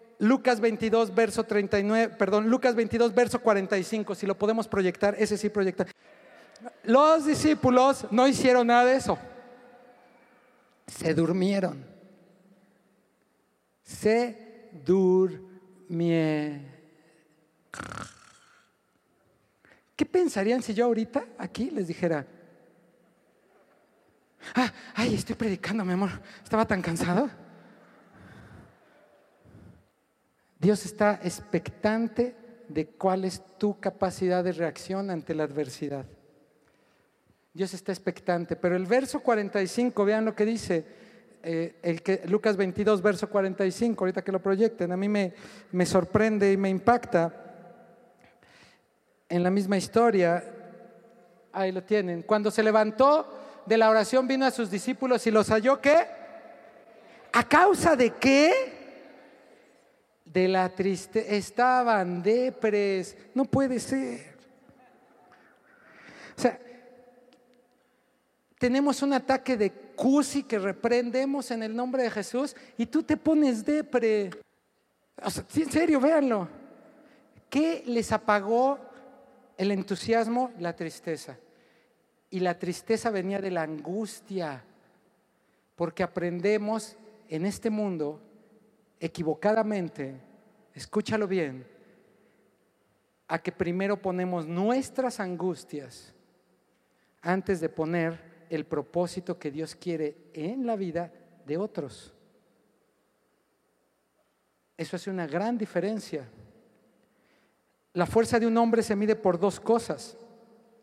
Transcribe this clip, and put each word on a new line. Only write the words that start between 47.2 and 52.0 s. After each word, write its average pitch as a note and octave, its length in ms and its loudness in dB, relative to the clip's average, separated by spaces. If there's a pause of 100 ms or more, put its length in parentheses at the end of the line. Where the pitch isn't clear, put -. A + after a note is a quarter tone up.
En F3 160 0
la F#3 60 2
misma G3 260 0
historia, F#3 640 2 (1120)
ahí F#3+ 180 -2
lo F#3 140 -6
tienen. F3+ 380 0